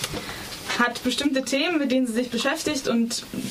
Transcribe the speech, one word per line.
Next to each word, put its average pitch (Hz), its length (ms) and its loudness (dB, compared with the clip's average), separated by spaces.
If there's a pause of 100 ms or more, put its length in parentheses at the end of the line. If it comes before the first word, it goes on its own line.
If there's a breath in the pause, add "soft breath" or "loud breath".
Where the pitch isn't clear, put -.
(800 loud breath)
hat 240 240 2
bestimmte 262 420 2
Themen, 311 340 2
mit 269 120 2
denen 254 160 4
sie 226 80 -2
sich 247 160 0
beschäftigt 285 580 0
und 233 360 2 (260)